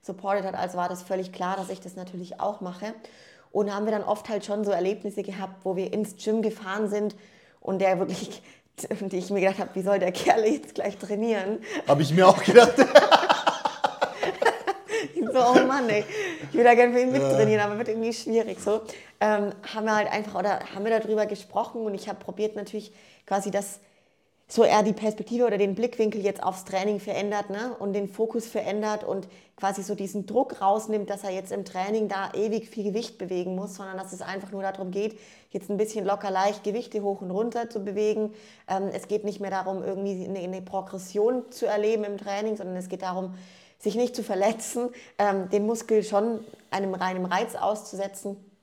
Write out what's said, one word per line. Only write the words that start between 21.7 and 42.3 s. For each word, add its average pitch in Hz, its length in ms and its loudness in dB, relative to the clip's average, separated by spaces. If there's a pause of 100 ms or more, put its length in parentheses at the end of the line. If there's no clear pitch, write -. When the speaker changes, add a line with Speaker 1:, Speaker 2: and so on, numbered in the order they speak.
Speaker 1:
und 214 120 -4
ich 190 140 -10
hab 196 120 -10
probiert 214 360 -4
natürlich 214 360 -10 (340)
quasi, 202 240 -2
dass 196 300 -4 (680)
so - 140 6
er 214 200 8
die 208 100 4
Perspektive 220 540 0
oder 208 120 2
den 196 160 2
Blickwinkel 220 480 0
jetzt 196 200 -2
aufs 185 220 -4
Training 196 360 -2
verändert, 202 500 -4
ne, 220 280 -6
und 196 160 -4
den 202 140 -2
Fokus 226 380 -2
verändert 214 580 -2
und 190 240 -4 (280)
quasi 196 260 -2
so 190 120 -4
diesen 190 320 -6
Druck 247 340 0
rausnimmt, 214 500 2
dass 196 140 -6
er 196 60 -4
jetzt 185 220 -6
im 196 120 -4
Training 202 440 -2
da 196 260 -4
ewig 220 340 -2
viel 214 160 -8
Gewicht 208 340 -4
bewegen 180 360 -4
muss, 190 220 -8
sondern 190 200 -12
dass 190 160 -10
es 185 100 -12
einfach 190 300 -8
nur 196 100 -8
darum 190 280 -6
geht, 208 280 -4 (320)
jetzt 185 200 -8
ein 202 80 -2
bisschen 214 260 -2
locker 196 260 -2
leicht 196 340 0
Gewichte 214 380 -4
hoch 202 200 -2
und 185 80 -8
runter 233 400 -2
zu 202 140 -6
bewegen. 214 500 0 (340)
Ähm, 190 240 -2
es - 160 -8
geht 208 160 -2
nicht 196 160 -6
mehr 196 100 -6
darum, 190 320 -4
irgendwie 196 420 -4
eine, 190 160 -6
eine 185 220 -8
Progression 196 880 -2
zu - 160 -6
erleben 208 380 0
im 202 140 -8
Training, 208 380 -4